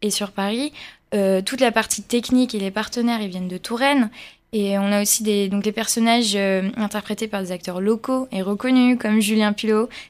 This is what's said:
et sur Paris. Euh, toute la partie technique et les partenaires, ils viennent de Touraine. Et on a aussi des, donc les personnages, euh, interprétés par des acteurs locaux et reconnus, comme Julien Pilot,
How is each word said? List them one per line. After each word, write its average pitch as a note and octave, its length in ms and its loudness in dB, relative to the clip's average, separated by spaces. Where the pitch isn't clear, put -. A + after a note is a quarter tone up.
et G#3 80 -2
sur G3 220 -4
Paris. A#3 400 -2
Euh, F#3+ 280 2
toute B3 180 -6
la A#3+ 140 4
partie A3 280 -2
technique B3 540 0
et G#3 40 -2
les G3 120 -4
partenaires, A#3 500 -2
ils G3+ 80 -6
viennent F3+ 200 -6
de F3+ 80 -8
Touraine. B3 520 2
Et G3 260 0
on G3+ 140 2
a G3+ 80 2
aussi G#3 220 0
des, G3+ 260 0
donc G3+ 160 -2
les G#3+ 80 -2
personnages, A3+ 640 2
euh, F#3+ 420 0
interprétés G#3+ 500 -4
par G3+ 140 -6
des F3+ 100 -6
acteurs F3+ 300 -6
locaux B3+ 500 0
et F#3+ 100 -2
reconnus, B3 560 4
comme A3 220 2
Julien G#3 320 2
Pilot, G#3+ 380 0